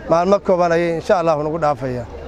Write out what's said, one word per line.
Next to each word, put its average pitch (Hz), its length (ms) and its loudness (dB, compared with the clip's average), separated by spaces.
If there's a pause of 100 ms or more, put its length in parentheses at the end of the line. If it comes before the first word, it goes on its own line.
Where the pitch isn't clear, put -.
maalmo 180 320 4
kooban 175 320 2
ayay 170 240 0
insha 180 220 0
Allah 165 180 2
nagu 151 240 -4
dhaafayaa. 127 460 -2 (220)